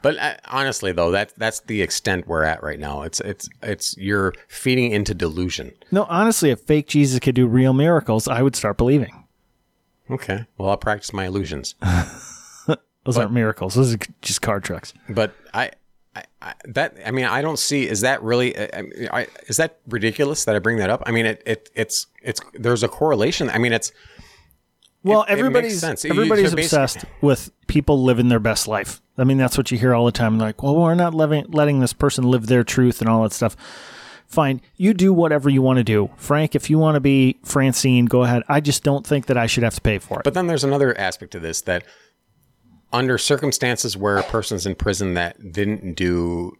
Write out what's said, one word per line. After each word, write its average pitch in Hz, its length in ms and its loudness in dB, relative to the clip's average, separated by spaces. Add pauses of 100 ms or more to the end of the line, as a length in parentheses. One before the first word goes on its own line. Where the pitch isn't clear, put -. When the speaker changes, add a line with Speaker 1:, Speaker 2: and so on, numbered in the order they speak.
Speaker 1:
But, 151 160 0
uh, - 160 -4 (120)
honestly, 127 460 -4
though, 85 200 2
that, 98 260 -2
that's 110 240 -4
the 107 200 -4
extent 92 460 -2
we're 80 160 0
at 78 180 -2
right 73 180 -8
now. 71 240 -8
It's, - 180 -8
it's, - 260 -10 (160)
it's, - 340 -8
you're 98 360 -2 (160)
feeding 127 420 0
into 104 220 0
delusion. 87 580 -6 (200)
Speaker 2:
No, 196 180 2
honestly, 180 400 2
if 120 120 0
fake 151 260 0
Jesus 135 320 2
could 127 160 0
do 127 120 4
real 127 240 4
miracles, 135 560 2
I 123 140 0
would 135 160 2
start 104 200 -2
believing. 127 480 0 (840)
Speaker 1:
Okay. 113 340 -6 (120)
Well, 95 140 -2
I'll 101 60 0
practice - 360 -6
my 95 140 -4
illusions. 85 520 -6
Speaker 2:
<laughs> - 40 -12 (1200)
Those 123 100 -2
Speaker 1:
But - 60 0
Speaker 2:
aren't 104 100 -2
miracles. 107 440 -2
Those 123 200 2
are 104 40 -8 (220)
just - 200 -6
card 101 240 -4
tricks. - 280 -12 (140)
Speaker 1:
But 107 260 -2 (200)
I, 113 180 -4 (440)
I, - 80 -16 (180)
I, - 120 -16 (120)
that, 135 400 -4
I 110 60 -6
mean, 127 140 -2
I 123 160 -2
don't 151 180 -4
see, 139 280 -2
is 101 140 -4
that 127 200 0
really, 120 360 0
I, - 260 -8 (300)
I, - 140 -4 (200)
is 113 100 -4
that 160 300 -2
ridiculous 120 580 -2
that 107 120 0
I - 20 2
bring 113 180 0
that 98 120 0
up? 127 160 -2
I 120 60 -4
mean, 113 140 0
it, 110 200 -4
it, 110 280 -6
it's, - 340 -4 (140)
it's, 120 200 -8 (140)
there's 117 280 0
a 117 60 0
correlation. 143 600 0
I 107 100 -2
mean, 120 120 2
it's, 113 220 -4 (1120)
Speaker 2:
Well, 214 200 4
Speaker 1:
It, - 20 -2
it - 40 -10
makes 208 100 2
Speaker 2:
everybody's, 240 400 0
Speaker 1:
sense. 160 240 -4
You, 151 80 -2
Speaker 2:
everybody's 202 380 4
Speaker 1:
so 170 80 -2
basic- 139 100 0 (100)
Speaker 2:
obsessed - 280 0 (160)
with 143 300 2 (160)
people 143 360 2
living 123 260 4
their 120 100 4
best 107 280 -2
life. 104 340 -6 (160)
I 131 60 2
mean, 135 140 4
that's 131 200 2
what 131 140 0
you 127 60 -2
hear 127 160 2
all 120 120 4
the 120 60 4
time. 110 280 0
Like, 107 220 -4
"Well, 139 140 0
we're 165 200 4
not 175 180 0
living, 156 360 0
letting 147 300 2
this 127 140 2
person 135 320 0
live 123 220 2
their 123 160 4
truth," 123 380 2
and 113 80 0
all 113 140 4
that 110 100 -2
stuff. - 220 -2 (720)
Fine. 135 340 0 (160)
You 196 160 4
do 185 180 4
whatever 156 380 4
you 135 120 4
wanna 127 220 4
do. 104 340 2
Frank, 151 360 0
if - 160 -2
you 156 80 4
wanna 156 220 4
be 135 440 4
Francine, 127 600 2
go 123 180 4
ahead. 120 240 2
I 143 120 2
just 143 240 -2
don't 139 240 0
think 143 180 0
that 127 120 0
I 117 100 0
should 117 160 0
have 113 120 0
to - 60 -12
pay 107 180 0
for - 200 -8
it. - 40 -8
Speaker 1:
But 143 120 0
then 180 120 0
there's 151 160 -2
another 139 360 2
aspect 92 320 -6
to 92 80 -10
this, 82 220 -6
that 87 220 -4 (1120)
under 127 240 2
circumstances 131 800 -2
where 101 200 0
a 98 60 0
person's 101 420 -4
in 95 100 -4
prison 98 400 -2
that 87 360 -6
didn't 98 440 -4
do 87 640 -2